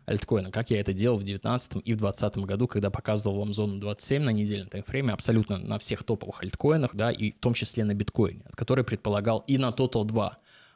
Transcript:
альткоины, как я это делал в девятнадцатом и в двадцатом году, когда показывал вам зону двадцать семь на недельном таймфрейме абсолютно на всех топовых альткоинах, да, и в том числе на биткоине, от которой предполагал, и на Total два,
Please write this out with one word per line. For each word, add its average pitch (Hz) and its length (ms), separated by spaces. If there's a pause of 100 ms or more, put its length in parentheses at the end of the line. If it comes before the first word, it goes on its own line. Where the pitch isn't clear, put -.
альткоины, 104 440
как 113 200
я 107 100
это 101 120
делал 107 260
в 101 40
девятнадцатом 101 580
и 117 120
в 110 40
двадцатом 101 480
году, 101 220
когда 101 240
показывал 104 500
вам 104 120
зону 101 260
двадцать 101 280
семь 139 160
на 135 80
недельном 104 380
таймфрейме 123 440
абсолютно 104 460
на 107 200
всех - 260
топовых - 380
альткоинах, 143 520
да, 110 160
и 107 220
в - 80
том 123 120
числе - 320
на 104 100
биткоине, 101 500
от - 120
которой 127 280
предполагал, 107 640
и 135 120
на 131 120
Total 120 340
два, 107 340 (380)